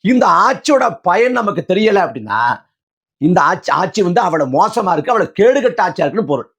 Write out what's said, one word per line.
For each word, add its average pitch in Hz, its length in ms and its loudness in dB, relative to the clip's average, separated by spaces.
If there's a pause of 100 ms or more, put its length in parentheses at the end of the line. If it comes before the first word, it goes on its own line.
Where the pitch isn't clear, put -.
இந்த 233 260 2
ஆட்சியோட 247 720 0
பயன் 220 300 0
நமக்கு 208 360 -4
தெரியல 202 380 2
அப்படின்னா 110 340 -6 (800)
இந்த 175 240 2
ஆட்சி, 165 300 0
ஆட்சி 175 300 -2
வந்து 180 200 2
அவ்வளவு 156 300 -2
மோசமா 190 420 0
இருக்கு, 156 180 -2
அவ்வளவு 202 280 0
கேடுகட்ட 247 420 2
ஆட்சியா 175 240 -2
இருக்குன்னு 180 200 -2
பொருள். 135 340 -4